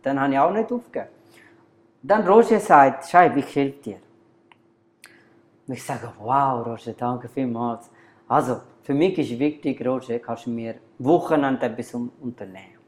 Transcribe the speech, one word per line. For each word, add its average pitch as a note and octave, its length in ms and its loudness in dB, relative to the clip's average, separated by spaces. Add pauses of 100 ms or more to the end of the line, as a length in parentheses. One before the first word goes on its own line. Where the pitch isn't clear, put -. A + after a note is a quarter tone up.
Dann C#3 180 -2
habe C#3 120 0
ich C3+ 60 0
auch D#3+ 120 4
nicht A3 220 -2
aufgegeben. C3 380 -8 (920)
Dann G3 260 2
Roger A3 320 6
sagt, C#3 480 6
"Scheib, E3 280 6
ich C#3 200 -4
helfe C#3 260 -4
dir." G2+ 160 -12 (1700)
Und B2+ 80 -8
ich A#2 100 -14
sage, A#2+ 240 -10 (120)
"Wow, B2+ 440 0
Roger, A2+ 280 -10
danke B2 360 -6
vielmals." A#2 640 -6 (380)
Also, B2+ 320 0 (220)
für C#3 120 -4
mich F3+ 240 0
ist A#2+ 180 -4
wichtig, C#3+ 480 -4
Roger, B2 360 -4
kannst - 260 -10
du B2 40 -6
mir A2+ 260 -8 (220)
Wochenende C#3 680 0
etwas A2+ 280 -8
un-, A#2+ 260 -8
unternehmen. F#2+ 680 -16